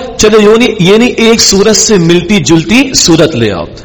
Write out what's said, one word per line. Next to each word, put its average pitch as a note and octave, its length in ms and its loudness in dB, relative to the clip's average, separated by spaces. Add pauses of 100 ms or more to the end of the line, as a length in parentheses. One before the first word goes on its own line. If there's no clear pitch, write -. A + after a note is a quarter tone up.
(180)
چلو G#3+ 240 2
یہ G#3 160 4
نہیں، A#3+ 220 -2
یہ F#3+ 180 2
نہیں A#3+ 120 2
ایک A3+ 320 0
صورت G#3 340 0
سے G#3+ 220 0
ملتی F3 420 0
جلتی E3+ 540 0
صورت D#3+ 420 0
لے A2+ 160 -2
آؤ۔ E2 140 -8 (200)